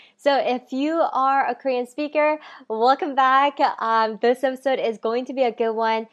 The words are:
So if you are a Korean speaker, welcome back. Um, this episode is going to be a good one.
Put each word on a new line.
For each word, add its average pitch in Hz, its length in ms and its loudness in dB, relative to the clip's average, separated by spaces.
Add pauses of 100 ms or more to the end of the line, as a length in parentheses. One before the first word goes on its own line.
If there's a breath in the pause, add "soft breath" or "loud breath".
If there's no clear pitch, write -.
(180 loud breath)
So 277 200 2
if 247 340 -2
you 285 220 -2
are 269 540 0
a 247 80 -2
Korean 247 320 -4
speaker, 302 520 -2 (280 loud breath)
welcome 262 480 0
back. 269 440 2 (200)
Um, 226 420 0
this 247 220 2
episode 262 340 -2
is 208 220 -2
going 240 260 -2
to 277 80 -10
be 262 80 0
a 240 100 2
good 226 220 -2
one. 220 400 -2